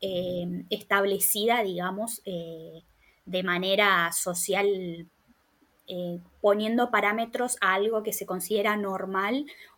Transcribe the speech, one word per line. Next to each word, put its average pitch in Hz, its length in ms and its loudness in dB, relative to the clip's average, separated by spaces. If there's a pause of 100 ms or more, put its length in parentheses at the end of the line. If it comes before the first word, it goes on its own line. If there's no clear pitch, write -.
em, 180 680 -4
establecida, 208 920 2
digamos, 190 640 -4
eh, 165 580 -10 (420)
de 185 180 -2
manera 185 680 2
social, 180 960 -2 (800)
eh, 175 320 -6 (200)
poniendo 214 500 4
parámetros 226 720 0
a 190 140 4
algo 214 280 2
que 208 120 -4
se - 120 -4
considera 208 520 0
normal 196 680 -2 (320)